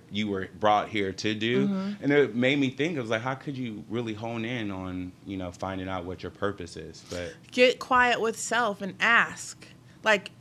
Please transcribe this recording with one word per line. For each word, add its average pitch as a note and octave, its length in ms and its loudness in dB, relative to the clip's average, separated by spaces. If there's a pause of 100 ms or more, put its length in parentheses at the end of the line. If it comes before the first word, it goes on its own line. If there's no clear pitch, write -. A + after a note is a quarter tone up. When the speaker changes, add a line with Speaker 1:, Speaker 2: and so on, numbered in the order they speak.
(100)
Speaker 1:
you G#2 180 -2
were F#2+ 200 -4 (100)
brought G#2 320 4
here G2 220 0
to G#2+ 220 -2
do. B2 340 2
Speaker 2:
Mm-hmm. G3 360 -4
Speaker 1:
And C#3 80 2
it C3 220 6
made C3 240 4
me C3+ 120 2
think, D3+ 280 -2
it - 20 -2
was A2 80 -4
like, A2+ 140 0
how C3 120 -2
could C3+ 220 -8
you A#2 320 -8
really A2+ 240 -4
hone A2+ 320 -6
in A2+ 260 -4
on, F#2 420 -6 (120)
you G2 140 -6
know, F2+ 140 -6
finding F#2 360 -6
out F#2 160 -4
what F2+ 180 -8
your F2+ 80 -8
purpose G2 460 -4
is? E2 320 -14
But F2 240 -8 (180)
Speaker 2:
Get B3 280 6
quiet B3 420 4
with A3 180 -2
self A3 440 -2
and F#3+ 180 -6
ask. - 680 2 (360)
Like, G#3 280 2 (100)